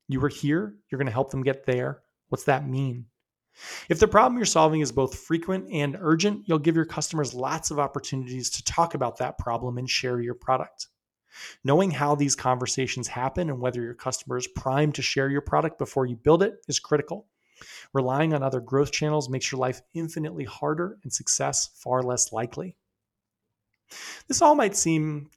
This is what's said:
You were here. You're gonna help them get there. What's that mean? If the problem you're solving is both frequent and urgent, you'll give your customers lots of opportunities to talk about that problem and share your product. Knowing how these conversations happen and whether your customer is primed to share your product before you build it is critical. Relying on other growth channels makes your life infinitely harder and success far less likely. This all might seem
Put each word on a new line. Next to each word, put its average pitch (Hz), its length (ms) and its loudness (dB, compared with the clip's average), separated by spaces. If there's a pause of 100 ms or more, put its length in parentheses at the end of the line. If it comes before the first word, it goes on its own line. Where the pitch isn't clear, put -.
You 131 100 0
were 139 100 2
here. 170 460 -2 (140)
You're 135 100 -4
gonna 139 100 -2
help 127 220 -2
them 135 100 -4
get 131 240 -2
there. 127 360 0 (260)
What's - 160 -4
that 143 240 0
mean? 131 380 -4 (840)
If 165 100 0
the 214 80 8
problem 240 300 6
you're 220 80 0
solving 156 340 6
is 135 120 0
both 131 260 0
frequent 185 540 -2
and 143 280 -2
urgent, 185 480 2
you'll 160 120 4
give 160 160 4
your 160 100 4
customers 151 480 -4
lots 135 360 -4
of 147 100 -2
opportunities 131 720 -4
to - 120 -6
talk 170 300 0
about 127 240 -2
that 123 200 -4
problem 120 400 -4
and 127 120 -6
share 123 320 -2
your 120 140 -6
product. - 520 -2 (760)
Knowing 165 280 4
how 147 240 2
these 143 200 2
conversations 127 720 -2
happen 139 420 -2
and 127 100 -4
whether 123 220 -2
your 120 120 -6
customer 127 440 -6
is 127 100 -6
primed 143 480 0
to 139 60 -6
share 135 280 0
your 139 120 0
product 151 360 0
before 135 280 0
you 123 100 -4
build 165 280 6
it 208 120 -2 (120)
is 143 120 -2
critical. 143 480 -2 (680)
Relying 139 400 2
on 143 80 0
other 131 200 -2
growth 135 300 0
channels 151 380 -2
makes 131 220 -4
your 131 80 -4
life 127 220 -2 (120)
infinitely 160 520 -6
harder 160 580 -4
and 123 100 -10
success - 640 -2
far 127 280 -2
less 123 280 -2
likely. 120 460 -6 (1500)
This - 140 0
all 302 140 10
might 214 200 2
seem 156 600 0